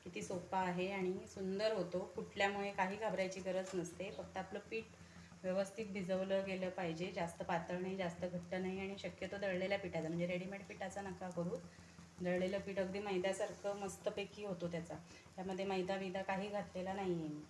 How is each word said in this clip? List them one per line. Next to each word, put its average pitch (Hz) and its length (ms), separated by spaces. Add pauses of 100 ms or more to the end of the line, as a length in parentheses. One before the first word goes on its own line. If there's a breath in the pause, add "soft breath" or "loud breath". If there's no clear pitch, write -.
किती 190 180
सोपा 185 360
आहे 185 340
आणि 185 220 (120)
सुंदर 196 460
होतो. 180 280 (160)
कुठल्यामुळे 202 560
काही 196 240
घाबरायची 185 440
गरज 185 340
नसते, 180 440
फक्त 180 180
आपलं 190 220 (120)
पीठ 226 140 (580 loud breath)
व्यवस्थित 196 500
भिजवलं 190 540
गेलं 185 240
पाहिजे. 175 420
जास्त 170 300
पातळ 180 380
नाही, 190 160
जास्त 180 280
घट्ट 175 300
नाही 185 260
आणि 196 180
शक्यतो 190 400
दळलेल्या 190 400
पिठाचा, 170 300
म्हणजे 170 180
रेडीमेड 185 420
पिठाचा 196 340
नका 185 280
करू. 175 260 (640 loud breath)
दळलेलं 185 400
पीठ 196 180
अगदी 185 200
मैद्यासारखं 190 760
मस्तपैकी 202 680
होतो 175 260
त्याचा. 165 240 (400 loud breath)
त्यामध्ये 190 300
मैदा 190 320
बिदा 190 260
काही 196 260
घातलेला 190 440
नाही 190 200
आहे 160 160
मी. 151 220